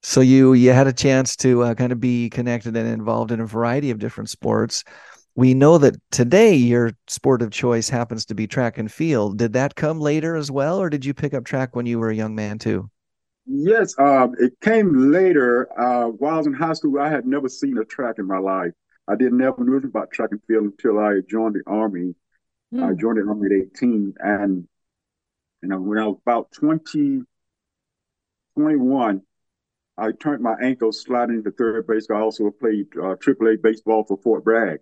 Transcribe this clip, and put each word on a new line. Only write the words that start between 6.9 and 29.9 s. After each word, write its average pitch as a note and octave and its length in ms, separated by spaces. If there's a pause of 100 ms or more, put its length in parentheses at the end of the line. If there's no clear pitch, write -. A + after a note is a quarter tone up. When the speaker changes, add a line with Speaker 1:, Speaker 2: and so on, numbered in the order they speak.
Speaker 1:
sport B2+ 340
of A2+ 80
choice A#2 400
happens A#2 360
to G#2+ 100
be G#2+ 100
track A#2+ 320
and G#2+ 140
field. G#2+ 480
Did A2+ 140
that C3+ 220
come D#3+ 240
later D3+ 360
as C#3+ 160
well, D3 280
or F3+ 120
did C#3+ 120
you C#3 120
pick C#3+ 180
up B2+ 100
track C3 320
when A#2+ 120
you A#2 100
were A2+ 140
a A2 40
young A2 200
man G#2+ 240
too? G#2 280 (600)
Speaker 2:
Yes, E3+ 500
um, C3 420
it B2 220
came F3 500
later. C#3+ 560 (120)
Uh, A#2+ 300
while C3+ 260
I - 20
was D#3 100
in C#3+ 60
high D#3+ 200
school, C#3+ 260
I D3 100
had C3 160
never C3 240
seen C3 300
a A2 60
track A#2 340
in G2 80
my F#2+ 100
life. F#2+ 360 (340)
I G2+ 80
didn't B2 240
never B2+ 240
knew B2+ 140
about B2+ 340
track F#2+ 200
and G#2 160
field A2 180
until G#2 340
I G#2 280
joined A2 280
the - 100
Army. F#2+ 480 (640)
I - 20 (140)
Speaker 3:
Hmm. F3 80
Speaker 2:
joined A2+ 180
the G2+ 100
Army G#2 200
at F#2+ 40 (120)
eighteen, G#2 560
and, G2 480 (960)
you F#2 60
know, F#2+ 120
when G#2 160
I G#2+ 80
was G2 180
about A#2 280
twenty, D3 720 (1300)
twenty-one, C3 680 (760)